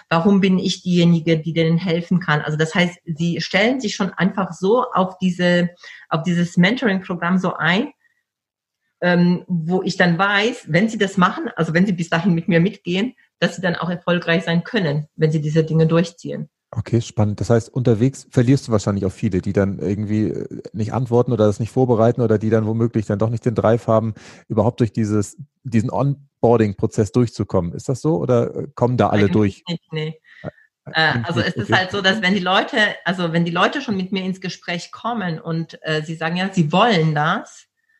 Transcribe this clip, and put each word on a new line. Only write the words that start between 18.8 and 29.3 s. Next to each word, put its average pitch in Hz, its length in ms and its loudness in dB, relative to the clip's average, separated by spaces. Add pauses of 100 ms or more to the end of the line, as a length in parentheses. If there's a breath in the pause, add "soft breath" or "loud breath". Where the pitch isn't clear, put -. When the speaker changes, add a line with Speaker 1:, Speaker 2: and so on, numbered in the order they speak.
Speaker 2:
auch 92 60 -4
viele, 92 280 -2
die 95 120 -4
dann 98 260 0
irgendwie, 104 500 -2
äh, - 340 -8 (100)
nicht 107 200 -6
antworten 120 400 0
oder 107 140 4
das 104 140 0
nicht 110 100 -4
vorbereiten 120 520 2
oder 110 160 2
die 107 120 -2
dann 110 160 2
womöglich 113 400 -2
dann 101 120 -2
doch 110 120 0
nicht 117 140 -4
den 113 100 0
Drive 110 320 2
haben, 110 280 2 (340 loud breath)
überhaupt 110 320 0
durch 113 120 0
dieses, 107 440 -2 (260)
diesen 113 280 0
Onboarding-Prozess 113 1200 0
durchzukommen. 101 600 -2
Ist - 160 -10
das 131 120 -4
so 160 180 0
oder, 127 360 0
äh, - 200 -8
kommen 123 220 0
da 104 140 4
alle 104 160 4
Speaker 1:
Eigentlich 92 40 2